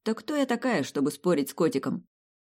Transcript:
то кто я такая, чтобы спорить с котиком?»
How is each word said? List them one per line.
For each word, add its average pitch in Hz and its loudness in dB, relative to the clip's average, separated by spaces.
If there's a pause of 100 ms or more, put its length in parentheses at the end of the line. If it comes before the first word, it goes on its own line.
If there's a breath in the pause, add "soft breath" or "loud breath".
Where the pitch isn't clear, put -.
то 220 0
кто - -6
я 277 2
такая, 233 0
чтобы 147 -2
спорить 147 0
с - -12
котиком?» 139 0 (340)